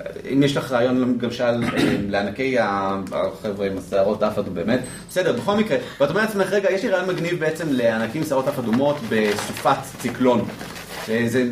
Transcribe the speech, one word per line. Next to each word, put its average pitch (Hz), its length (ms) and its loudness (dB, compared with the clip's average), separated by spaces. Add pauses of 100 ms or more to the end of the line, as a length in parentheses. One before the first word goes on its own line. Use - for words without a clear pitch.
(340)
אם 139 100 4
יש 143 140 2
לך 143 140 -4
רעיון, 127 500 2
למשל, 120 220 -2
אמ, 117 180 2 (480)
לענקי 104 500 0
ה-, 98 380 0 (140)
החבר'ה 98 560 -2
עם 95 100 -2
השערות 98 460 2
אף 104 100 0
אחד 98 220 -2
באמת, 101 240 0 (300)
בסדר, 175 240 0
בכל 202 220 0
מקרה, 214 220 2 (240)
ואת 143 80 4
אומרת 208 200 2
לעצמך, 196 220 0
"רגע, 196 200 2
יש 190 120 0
לי 240 60 0
רעיון 185 200 2
מגניב 165 300 -2
בעצם 156 300 -2
לענקים 117 520 2
עם 147 60 -2
שערות 131 200 2
אף 135 120 -2
אדומות 127 360 2 (140)
בסופת 110 680 0 (240)
ציקלון. 123 440 2 (640)
אה, 113 180 0
זה 127 240 2